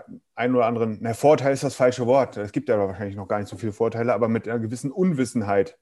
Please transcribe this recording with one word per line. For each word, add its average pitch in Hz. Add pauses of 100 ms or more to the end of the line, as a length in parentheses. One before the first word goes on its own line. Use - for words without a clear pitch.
(340)
einen 123
oder 120
anderen, 113
na, 113
Vorteil 139
ist 139
das 135
falsche 127
Wort, 123
es 104
gibt -
ja 110
wahrscheinlich 98
noch 101
gar 107
nicht 101
so -
viele 104
Vorteile, 113
aber 110
mit 113
einer 120
gewissen 117
Unwissenheit 120